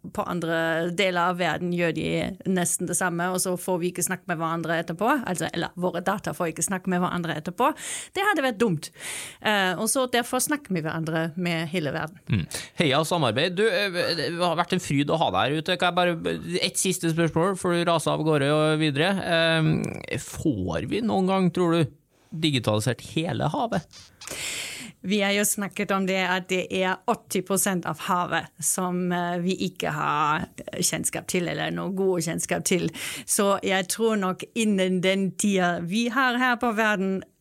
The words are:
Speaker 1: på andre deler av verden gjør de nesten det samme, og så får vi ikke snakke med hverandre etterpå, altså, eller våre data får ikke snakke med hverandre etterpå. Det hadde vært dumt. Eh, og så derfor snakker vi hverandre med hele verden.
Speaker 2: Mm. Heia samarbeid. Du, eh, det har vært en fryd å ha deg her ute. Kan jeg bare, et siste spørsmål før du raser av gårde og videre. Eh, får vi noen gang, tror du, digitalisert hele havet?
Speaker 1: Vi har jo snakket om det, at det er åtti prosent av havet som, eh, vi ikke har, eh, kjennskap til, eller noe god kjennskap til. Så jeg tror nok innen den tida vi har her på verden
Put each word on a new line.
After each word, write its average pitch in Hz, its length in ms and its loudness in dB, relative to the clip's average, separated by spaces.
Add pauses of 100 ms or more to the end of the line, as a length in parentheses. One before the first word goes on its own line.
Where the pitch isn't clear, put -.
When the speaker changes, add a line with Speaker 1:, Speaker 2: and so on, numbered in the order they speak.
(120)
Speaker 1:
på 208 100 -4
andre 165 680 -2
deler 180 400 2
av 175 80 -4
verden 170 340 0
gjør 170 220 0
de 165 80 -4 (420)
nesten 180 400 0
det 175 80 -4
samme, 175 400 0
og 180 80 0
så 180 160 -2
får 180 240 -2
vi 175 80 0
ikke 175 160 -4
snakke 185 240 -6
med 165 80 -2
hverandre 165 400 -2
etterpå, 170 300 -2 (120)
altså, 185 300 -2
eller - 240 -4
våre 180 320 -2
data 190 320 -2
får 170 140 -2
ikke 160 160 -4
snakke 185 260 -4
med 180 80 2
hverandre 170 340 -2
etterpå. 185 360 0 (400)
Det 381 100 -2
hadde 381 240 2
vært 196 160 -2
dumt. 180 300 0 (480)
Eh, 196 340 2
og 220 160 -2
så 262 160 2
derfor 247 400 0
snakker 285 320 -2
vi 151 80 -2
hverandre 160 460 -2
med 170 360 -2
hele 156 280 -2
verden. 160 300 -6
Speaker 2:
Mm. 98 200 0 (320)
Heia 147 240 4
samarbeid. 160 560 2
Du, 214 80 4
eh, 202 240 2 (240)
det 160 240 -2
har 170 240 2
vært 180 160 0
en 175 60 -2
fryd 143 260 2
å 160 80 2
ha 139 160 2
deg 101 160 4
her 156 140 0
ute. 180 180 -2
Kan 180 80 4
jeg 175 80 0
bare, 170 400 0 (240)
et - 160 -2
siste 175 320 0
spørsmål 170 480 2
før 180 160 0
du 170 160 2
raser 156 240 2
av 151 80 -2
gårde 151 320 2
og 156 240 4
videre. 156 400 2
Eh, 165 1040 0
får 92 680 -2
vi 196 140 0
noen 202 240 2
gang, 190 240 4
tror 175 240 2
du, 170 240 2 (340)
digitalisert 127 680 2 (140)
hele 143 340 0
havet? 226 320 0 (1200)
Speaker 1:
Vi 202 180 0
har 202 160 2
jo 208 80 2
snakket 202 480 -2
om 190 160 2
det, 190 160 0
at 180 240 0
det 185 140 0 (100)
er 185 220 0 (140)
åtti 202 360 -2
prosent 190 420 0
av 160 140 -4
havet 175 460 0 (100)
som, 180 540 -2
eh, 175 300 0
vi 180 260 0
ikke 175 260 -4
har, 147 540 0 (160)
eh, - 180 -10
kjennskap - 480 -2
til, 175 220 -2
eller 156 260 -2
noe 170 160 -4
god 185 320 0
kjennskap 170 400 -2
til. 170 240 0 (380)
Så 202 360 2
jeg 190 280 0
tror 220 280 2
nok 185 360 -2
innen 190 500 2
den 190 280 2
tida 180 520 2
vi 214 240 0
har 247 320 2
her 254 160 4
på 240 180 0
verden 196 440 2 (240)